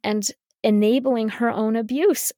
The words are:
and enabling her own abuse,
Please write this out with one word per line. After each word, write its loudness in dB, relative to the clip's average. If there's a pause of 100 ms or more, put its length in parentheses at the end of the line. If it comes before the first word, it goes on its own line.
and -2 (380)
enabling 2
her -2
own -2
abuse, 0